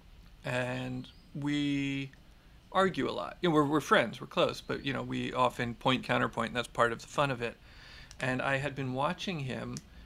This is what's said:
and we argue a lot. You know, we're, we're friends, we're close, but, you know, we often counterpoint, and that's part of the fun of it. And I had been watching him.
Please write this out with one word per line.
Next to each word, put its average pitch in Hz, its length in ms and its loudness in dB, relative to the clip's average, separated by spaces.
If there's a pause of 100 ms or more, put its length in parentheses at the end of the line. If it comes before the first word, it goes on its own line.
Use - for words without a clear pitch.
(440)
and 127 640 -4 (260)
we 143 800 -2 (580)
argue 185 380 2
a - 20 -2
lot. - 300 -6
You 180 80 2
know, 156 80 4
we're, 151 80 8
we're 147 160 4
friends, 139 400 4
we're - 80 -12
close, 135 320 2
but, - 240 -6
you 139 80 -2
know, 123 100 -2
we 127 300 -4
often 123 420 2
counterpoint, 123 760 2
and 113 60 -6
that's 120 120 -2
part 117 240 4
of 113 80 -6
the - 80 -16
fun 143 240 2
of 120 100 -4
it. 113 140 -6 (640)
And 127 200 0
I 135 180 0
had 135 180 -4
been 131 180 -4
watching 160 460 -2
him. 120 340 -6 (320)